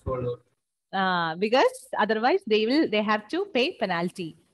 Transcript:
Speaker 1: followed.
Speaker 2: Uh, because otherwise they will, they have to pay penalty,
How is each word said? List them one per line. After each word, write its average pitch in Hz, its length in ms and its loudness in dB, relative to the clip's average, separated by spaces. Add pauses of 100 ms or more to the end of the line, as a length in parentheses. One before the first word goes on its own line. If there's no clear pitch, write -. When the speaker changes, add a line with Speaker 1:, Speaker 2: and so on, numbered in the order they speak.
Speaker 1:
followed. 123 380 -4 (500)
Speaker 2:
Uh, 180 460 -2
because 247 520 0 (100)
otherwise 220 480 2
they 214 180 2
will, 277 240 2
they 208 140 0
have 214 260 -2
to 359 180 -4
pay 277 300 -2
penalty, 180 600 -4 (180)